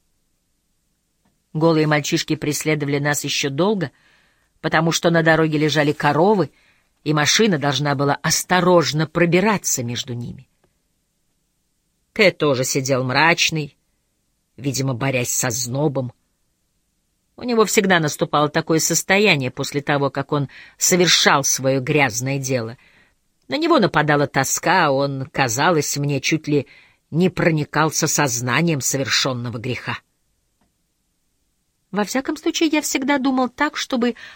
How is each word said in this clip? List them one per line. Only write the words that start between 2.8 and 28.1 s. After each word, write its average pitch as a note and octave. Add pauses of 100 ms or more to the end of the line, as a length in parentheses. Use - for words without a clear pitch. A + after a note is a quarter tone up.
нас D3
еще C#3+
долго, E3+ (680)
потому E3
что E3+
на E3
дороге D#3+
лежали D3
коровы, D3+ (520)
и D3+
машина D#3
должна C#3+
была C#3
осторожно E3
пробираться F3
между A#2+
ними. A#2+ (1600)
Кэ G3+
тоже C3+
сидел C3
мрачный, D3+ (800)
видимо, C3+
борясь B2
со -
знобом. C3 (1300)
У -
него A#3
всегда F#3+
наступало D3+
такое D#3+
состояние E3+
после C#3
того, C#3
как C#3
он C#3+ (280)
совершал F3
свое C3+
грязное C3+
дело. B2+ (680)
На C4+
него D#4+
нападала D3+
тоска, D#3+
он, C3+
казалось C#3+
мне, C#3+
чуть D#3
ли D3 (420)
не F3
проникался D#3
сознанием C3+